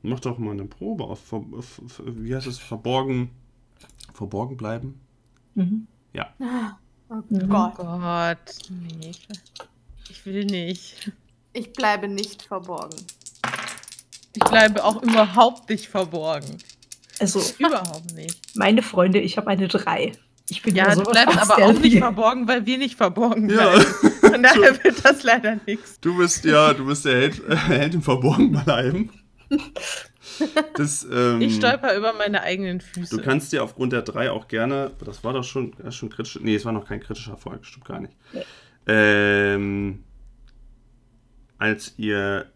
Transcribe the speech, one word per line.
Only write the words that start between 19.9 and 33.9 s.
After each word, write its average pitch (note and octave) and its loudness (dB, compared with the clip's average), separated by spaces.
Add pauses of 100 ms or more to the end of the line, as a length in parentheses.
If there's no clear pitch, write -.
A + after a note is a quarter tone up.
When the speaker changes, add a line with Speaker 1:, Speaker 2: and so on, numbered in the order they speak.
Speaker 2:
Ich - -12
bin F#3+ 0
Speaker 4:
Ja, F#3+ 4
Speaker 2:
ja G3+ 6
Speaker 4:
du F#3 6
Speaker 2:
sowas A3 0
Speaker 4:
bleibst B3+ 6
Speaker 2:
von G#3 4
Speaker 4:
aber G#3 8 (100)
auch G#3 8
nicht - 6
Speaker 2:
stealthy. A#3+ 8
Speaker 4:
verborgen, A#3 2
weil B3 0
wir B3+ 0
nicht C4+ -4
verborgen A3 0
Speaker 1:
Ja. G3+ 6
Speaker 4:
bleiben. G3+ 8 (360)
Von - 8
daher B3+ 10
Speaker 1:
<laughs> - -
Du - -10
Speaker 4:
wird D4+ 4
das C#4 4
leider A3+ 2
nix. - -10
Speaker 1:
Du F3 -2
bist, E3+ 0
ja, D3+ 6
du C3 -6
bist D3 -4
der C3 2
Held, C3+ 0
<laughs> - -10
äh, E3 2
Held D3+ 0
im D#3+ -2
Verborgen C#3 2
bleiben. C#3+ 0 (1700)
Das, D3 -4
ähm, A#2+ 0
Speaker 4:
Ich A2+ 2
stolper A#3+ 0
über A3 -2
meine G#3 -4
eigenen F#3 -6
Füße. F3 -10
Speaker 1:
du E3+ -6
kannst C#3 -2
dir - -2
aufgrund B2 -6